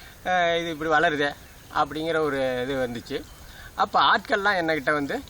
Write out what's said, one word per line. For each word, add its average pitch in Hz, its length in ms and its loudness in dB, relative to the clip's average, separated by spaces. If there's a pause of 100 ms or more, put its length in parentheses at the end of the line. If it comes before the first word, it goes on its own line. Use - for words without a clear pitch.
(260)
அஹ், 175 340 2
இது 170 100 -2
இப்படி 160 200 -4
வளருதே" 151 440 2 (420)
அப்படிங்கிற 156 440 0
ஒரு 135 440 0
இது 131 240 -2
வந்துச்சு. 120 360 -8 (520)
அப்ப 196 260 2
ஆட்கள்லாம் 202 600 2
என்கிட்ட 156 320 0
வந்து, 147 360 -2